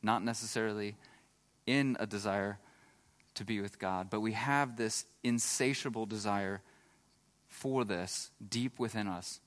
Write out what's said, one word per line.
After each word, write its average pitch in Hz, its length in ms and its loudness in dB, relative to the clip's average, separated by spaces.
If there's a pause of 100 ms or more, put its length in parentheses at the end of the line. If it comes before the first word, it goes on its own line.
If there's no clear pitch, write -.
not 107 220 4
necessarily 110 720 -2 (680)
in 135 340 4
a 113 60 0
desire 101 540 0 (760)
to 107 100 -8
be 104 160 0
with 101 180 -6
God, 95 300 0
but 107 100 0
we 110 140 0
have 127 440 2
this 113 280 -2 (180)
insatiable 120 840 2
desire 101 560 -2 (880)
for 131 380 0
this 92 460 -4 (160)
deep 120 320 -2
within 113 280 0
us 90 400 -6